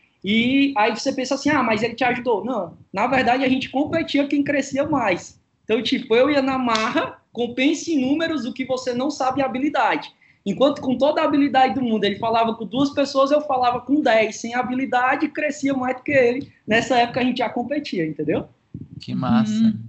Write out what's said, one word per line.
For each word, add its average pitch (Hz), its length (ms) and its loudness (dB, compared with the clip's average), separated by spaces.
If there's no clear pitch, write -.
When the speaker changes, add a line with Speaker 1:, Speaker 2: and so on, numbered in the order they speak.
Speaker 1:
E 247 540 2
aí 226 180 2
você 254 180 -4
pensa 254 220 -2
assim, 277 160 -2
"Ah, 294 120 2
mas 220 200 0
ele 233 120 -4
te - 100 -2
ajudou." 240 400 0
Não, 214 320 -6
na 202 160 0
verdade, 262 360 2
a 262 40 2
gente 262 220 0
competia 285 580 0
quem 285 160 0
crescia 277 420 -2
mais. 233 540 -2
Então, 226 180 0
tipo, - 340 -2
eu 262 120 6
ia 285 140 2
na 262 160 -2
marra, 240 580 -2
com 240 220 -4
pense 302 400 0
em 277 60 2
números, 302 440 -2
o 240 80 -8
que 262 140 -6
você 254 260 -4
não 247 180 -2
sabe 269 300 -2
é 269 40 2
habilidade. 254 680 -2
Enquanto 262 360 2
com 262 180 -2
toda 302 220 2
a 320 40 0
habilidade 277 500 4
do 269 80 -2
mundo, 220 220 0
ele 202 120 0
falava 226 380 0
com 220 120 -10
duas 269 240 0
pessoas, 269 400 2
eu 294 120 4
falava 247 380 0
com 285 200 0
dez. 220 360 2
Sem 233 180 -10
habilidade, 254 760 0
crescia 285 440 -4
mais 254 240 -2
do - 60 -16
que - 80 -6
ele. 262 420 2
Nessa 226 320 2
época, 240 220 2
a - 40 0
gente 254 140 0
já 320 100 0
competia, 262 560 -4
entendeu? 156 440 -2
Speaker 2:
Que 127 140 -10
massa. 117 380 2
Speaker 3:
Uhum. 110 260 2